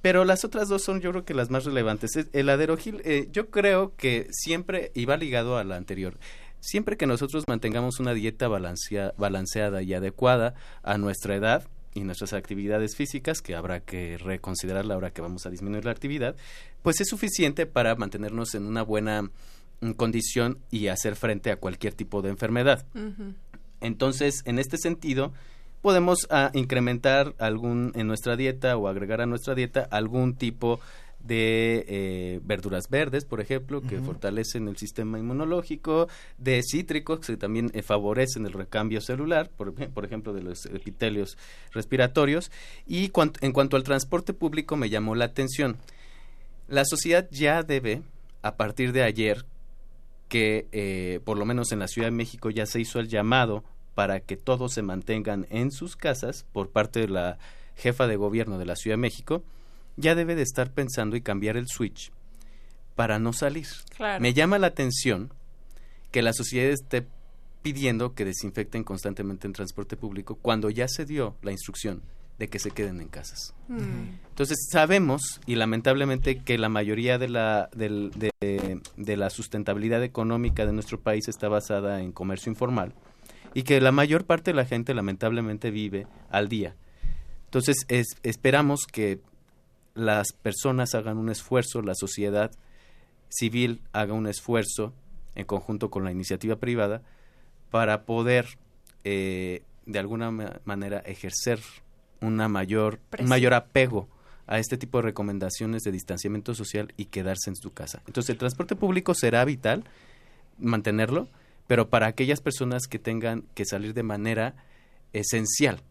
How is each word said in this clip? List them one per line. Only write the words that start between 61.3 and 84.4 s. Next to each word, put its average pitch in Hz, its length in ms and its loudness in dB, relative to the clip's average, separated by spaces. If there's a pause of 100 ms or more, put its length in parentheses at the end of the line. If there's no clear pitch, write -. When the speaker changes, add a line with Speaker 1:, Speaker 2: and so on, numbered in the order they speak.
Speaker 1:
el 123 120 -2
switch - 420 -4 (840)
para 110 240 2
no 117 120 2
salir. 147 340 -2 (300)
Speaker 2:
Claro. 202 240 -2
Speaker 1:
Me 123 140 4
llama 170 240 6
la 185 100 6
atención 127 640 0 (800)
que 120 120 2
la 113 100 4
sociedad 127 400 2
esté 131 340 -2 (560)
pidiendo 127 520 0
que 107 100 -2
desinfecten 104 580 -4
constantemente 98 640 -6
en 98 60 -4
transporte 98 440 -8
público 101 440 -8
cuando 110 300 4
ya 123 180 0
se 147 160 -4
dio 139 380 -4
la 101 100 -4
instrucción 95 500 -6 (360)
de 107 100 -6
que 104 100 -6
se 101 140 -4
queden 95 280 -4
en 80 60 -10
casas. - 480 -12 (140)
Speaker 2:
Mm. 123 480 -6 (140)
Speaker 1:
Entonces 143 420 -2
sabemos, 156 720 4
y 123 80 0
lamentablemente, 131 840 2
que 123 180 2
la 110 100 2
mayoría 110 480 2
de 123 120 0
la, 110 440 2
del, 104 440 -2
de, 98 640 -2 (160)
de 104 200 -2
la 98 140 0
sustentabilidad 107 720 0
económica 117 640 2
de 104 60 2
nuestro 107 260 -4
país 110 300 0
está 107 200 -2
basada 101 540 2
en 90 80 -4
comercio 95 400 -4
informal 113 420 0 (600)
y 131 80 0
que 139 180 8
la 131 120 8
mayor 147 320 6
parte 170 260 2